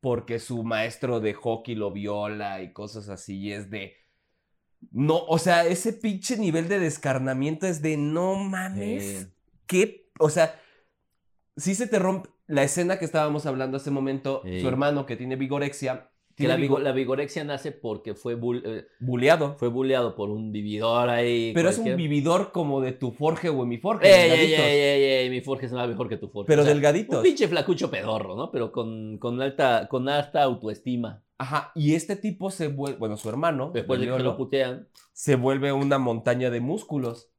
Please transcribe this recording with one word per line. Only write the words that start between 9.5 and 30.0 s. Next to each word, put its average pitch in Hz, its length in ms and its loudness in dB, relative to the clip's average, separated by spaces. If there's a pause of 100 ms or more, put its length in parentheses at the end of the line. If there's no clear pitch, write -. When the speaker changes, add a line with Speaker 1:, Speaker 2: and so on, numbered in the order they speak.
Speaker 1:
qué", 202 440 2 (100)
o 156 100 6
sea, 160 300 2 (960)
sí 185 200 -2
se 220 120 -2
te 208 120 2
rompe 185 300 -2 (180)
la 139 160 4
escena 175 360 0
que 170 60 -4
estábamos 151 400 0
hablando 131 320 -2
hace 139 140 -4
momento, 135 520 -2
Speaker 2:
Sí. 90 180 -4
Speaker 1:
su 131 60 0
hermano 139 380 0
que 120 100 -6
tiene 127 220 -6
vigorexia, 139 720 -4 (260)
Speaker 2:
Que - 0 - (100)
Speaker 1:
tiene 127 100 4
Speaker 2:
la - 40 0
vigo-, 139 180 2
Speaker 1:
vigo- 139 60 0
Speaker 2:
la 139 100 2
vigorexia 135 500 -2
nace 143 280 -6
porque 107 440 -8
fue 120 200 -6
bul-, 120 300 -2
eh, 110 220 -8 (120)
Speaker 1:
Buleado. 143 600 4
Speaker 2:
fue 123 80 0
buleado 127 480 0
por 104 160 -4
un 107 200 -6
vividor 107 580 0
ahí 120 440 2
Speaker 1:
Pero 170 160 4
es 196 80 0
un 233 60 -2
Speaker 2:
cualquiera. 180 140 0
Speaker 1:
vividor 165 540 0
como 143 300 0
de 131 100 -2
tu 127 200 -6
Forge 160 380 -2
o 139 140 0
Emi 120 140 -2
Forge, 190 300 0
Speaker 2:
Ey, 202 60 10
ey, 185 80 10
Speaker 1:
delgaditos. 160 440 6
Speaker 2:
ey, 143 140 4
ey, 143 240 4 (220)
ey, 127 40 -2
mi 127 120 -4
Forge 131 260 -6
es 113 60 -6
más 123 140 -2
mejor 113 220 -4
que 107 80 -6
tu 101 120 -10
Forge. 101 180 -10
Speaker 1:
Pero 147 160 6
Speaker 2:
O - 20 6
sea, 147 80 6
Speaker 1:
delgaditos. 147 440 2
Speaker 2:
un 117 60 0
pinche 320 240 6
flacucho 170 440 0
pedorro, 107 440 -4
¿no? 131 160 -6
Pero 113 200 -4
con, 110 480 -8
con 120 240 -4
alta, 135 440 2
con 131 220 -2